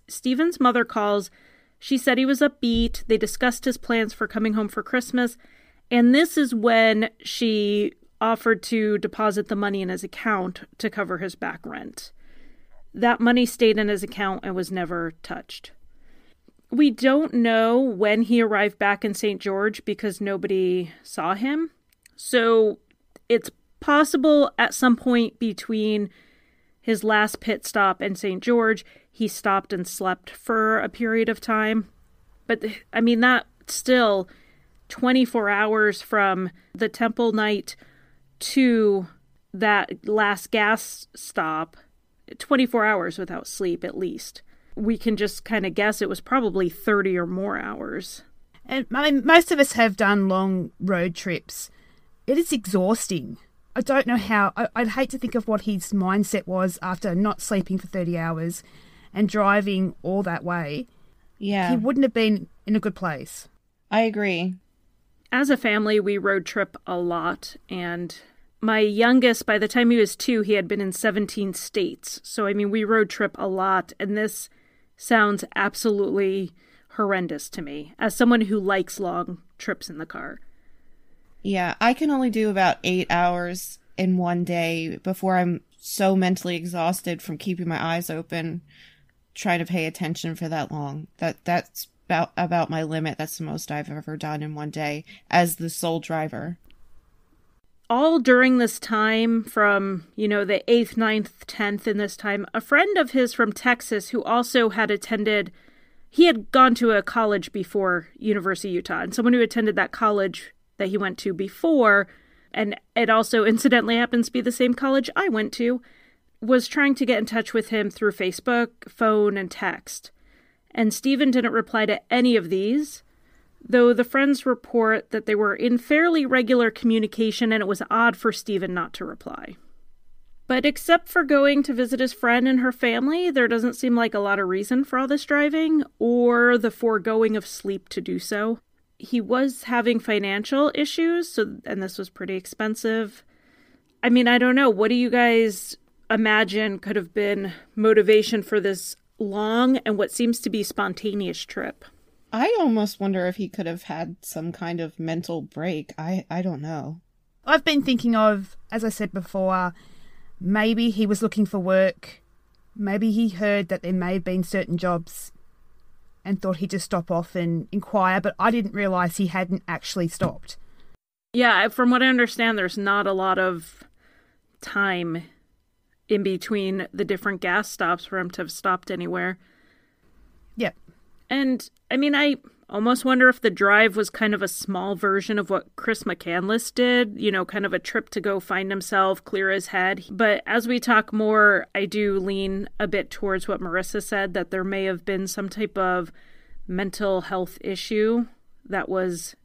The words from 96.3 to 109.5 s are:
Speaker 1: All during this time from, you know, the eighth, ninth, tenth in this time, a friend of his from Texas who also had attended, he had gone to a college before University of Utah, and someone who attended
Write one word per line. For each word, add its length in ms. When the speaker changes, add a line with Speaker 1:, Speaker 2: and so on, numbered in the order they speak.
Speaker 1:
All 260
during 400
this 220
time 640
from, 720
you 120
know, 180
the 260
eighth, 260
ninth, 480
tenth 420
in 100
this 200
time, 380
a 60
friend 360
of 140
his 240
from 180
Texas 560
who 140
also 460
had 200
attended, 640
he 160
had 260
gone 240
to 180
a 100
college 480
before 560
University 520
of 60
Utah, 260
and 120
someone 200
who 80
attended 340